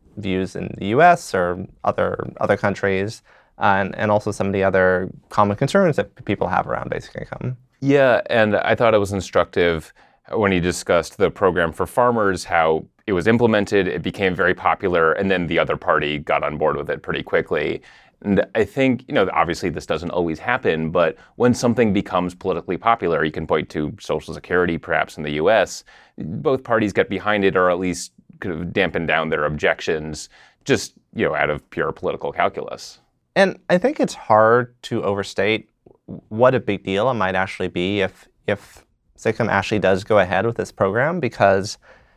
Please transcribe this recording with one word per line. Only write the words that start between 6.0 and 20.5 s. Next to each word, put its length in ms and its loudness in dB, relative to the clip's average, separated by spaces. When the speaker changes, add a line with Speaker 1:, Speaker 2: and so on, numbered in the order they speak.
Speaker 1:
p-, 80 -20
people 240 -2
have 200 0
around 240 -2
basic 260 -8
income. 400 -8
Speaker 2:
Yeah, 460 4
and 300 4
I 180 2
thought 200 4
it 40 6
was 140 -2
instructive 800 0
when 200 2
he 80 2
discussed 580 0
the 120 2
program 420 0
for 140 -4
farmers, 580 0
how 420 2
it 60 -2
was 140 0
implemented, 600 4
it 160 -4
became 320 -2
very 200 2
popular, 580 2
and 180 0
then 160 0
the 120 -2
other 180 0
party 420 0
got 240 -2
on 140 -4
board 200 0
with 120 -8
it 140 -6
pretty 200 -6
quickly. 600 -2
And 320 2
I 100 2
think, 420 -2
you 60 -14
know, 220 2
obviously 340 -2
this 160 -8
doesn't 260 -4
always 280 -2
happen, 520 -2